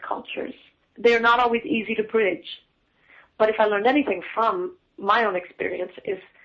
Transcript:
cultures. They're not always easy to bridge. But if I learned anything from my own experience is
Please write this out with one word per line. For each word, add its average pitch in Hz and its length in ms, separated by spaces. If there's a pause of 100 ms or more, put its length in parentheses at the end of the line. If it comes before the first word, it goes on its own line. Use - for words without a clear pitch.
cultures. - 520 (440)
They're 233 220
not 233 200
always 233 260
easy 226 300
to 214 80
bridge. 214 420 (920)
But 220 120
if 220 100
I 220 60
learned 208 220
anything 254 360 (100)
from 190 420 (220)
my 214 280
own 196 100
experience 180 560 (140)
is 190 120 (280)